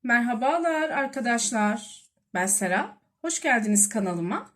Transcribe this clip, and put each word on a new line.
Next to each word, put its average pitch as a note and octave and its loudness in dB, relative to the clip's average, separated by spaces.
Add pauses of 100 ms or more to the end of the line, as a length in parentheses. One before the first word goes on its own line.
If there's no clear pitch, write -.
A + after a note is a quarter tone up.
Merhabalar C4+ 2
arkadaşlar. A#3 -2 (300)
Ben F#3 0
Serap. F#3+ 0 (240)
Hoş E4 -4
geldiniz A3 2
kanalıma. F#3 -4